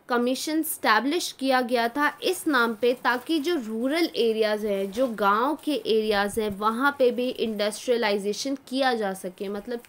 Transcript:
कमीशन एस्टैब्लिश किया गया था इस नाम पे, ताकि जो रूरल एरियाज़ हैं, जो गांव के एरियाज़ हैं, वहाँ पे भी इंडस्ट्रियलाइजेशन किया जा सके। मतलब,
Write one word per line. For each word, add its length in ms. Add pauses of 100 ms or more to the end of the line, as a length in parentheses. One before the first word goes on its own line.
कमीशन 500
एस्टैब्लिश 720
किया 300
गया 260
था 360
इस 240
नाम 280
पे, 180
ताकि 460
जो 160
रूरल 600
एरियाज़ 520
हैं, 240
जो 160
गांव 560
के 100
एरियाज़ 680
हैं, 80
वहाँ 500
पे 120
भी 180
इंडस्ट्रियलाइजेशन 1300
किया 380
जा 200
सके। 360
मतलब, 400